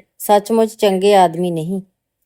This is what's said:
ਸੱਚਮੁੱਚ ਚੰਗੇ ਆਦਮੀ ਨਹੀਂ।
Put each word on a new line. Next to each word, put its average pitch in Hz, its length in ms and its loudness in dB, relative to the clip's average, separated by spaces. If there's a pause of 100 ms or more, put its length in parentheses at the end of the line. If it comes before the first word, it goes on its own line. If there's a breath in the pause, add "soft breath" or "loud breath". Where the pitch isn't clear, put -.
(180)
ਸੱਚਮੁੱਚ 220 520 0
ਚੰਗੇ 202 440 0
ਆਦਮੀ 175 360 2
ਨਹੀਂ। 175 320 -6 (440)